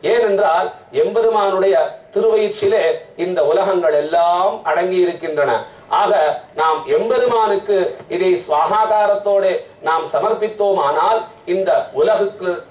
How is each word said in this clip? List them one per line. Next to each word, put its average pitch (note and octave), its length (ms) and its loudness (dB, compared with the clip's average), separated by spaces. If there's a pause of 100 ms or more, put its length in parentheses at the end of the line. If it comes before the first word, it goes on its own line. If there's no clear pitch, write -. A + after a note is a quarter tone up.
(140)
ஏனென்றால் G3 540 2 (340)
எம்பெருமானுடைய G3+ 720 2 (380)
திருவயிற்றிலே G#3 680 0 (420)
இந்த F3+ 160 -4 (120)
உலகங்கள் F3+ 500 2
எல்லாம் E3+ 500 2 (180)
அடங்கி F3+ 340 0
இருக்கின்றன. D#3 480 -2 (480)
ஆக G3+ 120 2 (480)
நாம் D#3 200 0 (160)
எம்பெருமானுக்கு G#3+ 840 0 (380)
இதை F#3 140 0 (140)
சுவாகாரத்தோடு G3+ 1080 2 (360)
நாம் D#3+ 260 0
சமர்ப்பித்தோமானால் G#3 1040 0 (340)
இந்த F#3 180 0 (280)
உலகுக்கு G3+ 520 0 (180)